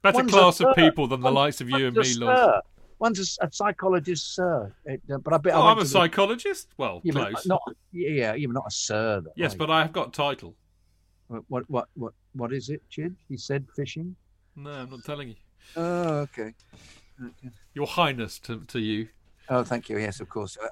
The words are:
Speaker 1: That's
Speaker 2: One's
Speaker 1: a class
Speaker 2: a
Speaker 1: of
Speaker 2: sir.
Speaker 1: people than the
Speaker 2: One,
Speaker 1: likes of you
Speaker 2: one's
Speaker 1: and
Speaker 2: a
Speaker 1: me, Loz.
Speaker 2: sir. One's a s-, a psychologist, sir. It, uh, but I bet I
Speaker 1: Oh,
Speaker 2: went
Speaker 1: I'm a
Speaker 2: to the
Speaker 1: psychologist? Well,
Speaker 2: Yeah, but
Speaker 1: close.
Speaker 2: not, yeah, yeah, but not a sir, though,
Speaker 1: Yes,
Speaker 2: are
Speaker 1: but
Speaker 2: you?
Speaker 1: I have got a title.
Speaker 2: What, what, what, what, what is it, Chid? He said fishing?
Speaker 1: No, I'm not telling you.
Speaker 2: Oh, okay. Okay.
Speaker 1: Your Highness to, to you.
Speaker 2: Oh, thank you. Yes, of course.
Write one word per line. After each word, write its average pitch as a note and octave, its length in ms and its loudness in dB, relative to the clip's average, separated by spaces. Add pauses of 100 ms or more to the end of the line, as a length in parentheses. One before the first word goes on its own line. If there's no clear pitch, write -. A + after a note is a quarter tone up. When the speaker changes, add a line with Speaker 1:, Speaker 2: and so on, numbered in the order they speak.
Speaker 1:
That's A#3+ 140 6
Speaker 2:
One's B3 160 2
Speaker 1:
a - 20 4
class F3+ 260 8
Speaker 2:
a A#3+ 80 6
Speaker 1:
of C4 80 6
Speaker 2:
sir. E3 60 8
Speaker 1:
people D#3 240 6
than B2+ 140 -2
the B2+ 60 0
Speaker 2:
One, C3+ 80 4
Speaker 1:
likes C#3+ 260 2
of B2 100 -8
you C3+ 140 2
Speaker 2:
one's B2 120 0
Speaker 1:
and - 20 6
Speaker 2:
a - 20 6
Speaker 1:
me, B2+ 160 2
Loz. B3 220 4
Speaker 2:
sir. C#3 220 6 (400)
One's A3 180 0
a F#3+ 40 -4
s-, - 200 -6
a E3+ 100 -2
psychologist, F3+ 840 -2
sir. D#3 360 -2 (140)
It, C3+ 160 -10 (100)
uh, C#3 60 -6
but D3+ 160 0
I D#3+ 40 4
bet D#3+ 160 2
I - 40 4
Speaker 1:
Oh, E3+ 60 6
Speaker 2:
went G#3+ 80 10
Speaker 1:
I'm A3 60 4
a - 20 -2
Speaker 2:
to F3+ 80 2
the - 20 -4
Speaker 1:
psychologist? G3 760 2 (100)
Well, G2+ 240 -4
Speaker 2:
Yeah, E3 120 -2
but A2+ 180 -2
Speaker 1:
close. - 140 -8
Speaker 2:
not, F3+ 140 2 (300)
yeah, C#3+ 440 -2
yeah, C#3+ 120 -4
but A#2+ 80 -4
not C3 140 -4
a - 20 -10
sir, G#2+ 540 -2
though, - 100 -18
Speaker 1:
Yes, D#3+ 200 -2
Speaker 2:
are - 40 -12
Speaker 1:
but D#3 120 -2
Speaker 2:
you? D#3+ 40 4
Speaker 1:
I D#3+ 80 4
have D#3 100 -2
got D#3+ 160 -4
a - 40 -16
title. C#3 420 -4 (720)
Speaker 2:
What, A2+ 220 -12
what, B2+ 200 -6
what, B2 260 -4
what, A#2 180 -12 (220)
what B2 180 -6
is B2+ 180 -8
it, D3 180 -8
Chid? F3 280 -10 (120)
He C3+ 80 -10
said C#3 380 -6
fishing? F3 400 -10 (400)
Speaker 1:
No, C#3+ 160 -16
I'm C3 200 -12
not B2+ 140 -18
telling C#3+ 260 -10
you. G#2+ 40 -18 (420)
Speaker 2:
Oh, E3+ 440 -2
okay. A2+ 340 -8 (680)
Okay. B2 280 -16 (240)
Speaker 1:
Your C#3+ 140 -4
Highness C3 520 0
to, A2+ 280 -8
to B2+ 100 -6
you. G#2+ 300 -2 (400)
Speaker 2:
Oh, B2 160 2
thank A#2+ 240 -4
you. G#2+ 100 -4
Yes, G#2+ 220 -4
of G2 80 -12
course. G2+ 280 -8 (160)